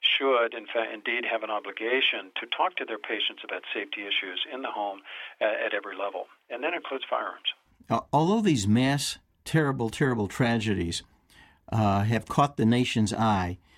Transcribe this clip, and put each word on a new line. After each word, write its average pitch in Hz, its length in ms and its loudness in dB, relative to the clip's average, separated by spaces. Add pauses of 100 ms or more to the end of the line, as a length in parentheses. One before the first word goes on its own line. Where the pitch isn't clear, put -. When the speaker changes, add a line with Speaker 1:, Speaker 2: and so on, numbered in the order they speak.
Speaker 1:
should, 120 540 4
in 110 120 -10
fact, 113 260 -4
indeed 117 320 -4
have 110 180 -2
an 110 80 -6
obligation 107 880 -2
to 117 80 -8
talk 170 300 -2
to 135 80 -6
their 110 140 -6
patients - 440 -6
about - 200 -8 (120)
safety 101 280 -8
issues 98 500 -4
in 135 100 -8
the 123 80 -6
home 104 300 -4 (400)
a-, 113 260 2
at 104 80 -2
every 101 220 -6
level, 95 300 -6 (240)
and - 120 -8
that 165 120 -2
includes 135 340 -6
firearms. 110 420 -4 (400)
Speaker 2:
Uh, 117 100 2 (120)
although 175 300 4
these 131 260 4
mass, 131 500 2 (260)
terrible, 135 460 2
terrible 117 380 2
tragedies, 104 760 0 (720)
uh, 104 300 4
have 110 240 2
caught 143 300 2
the 113 100 4
nation's 120 460 4
eye, 95 460 0 (200)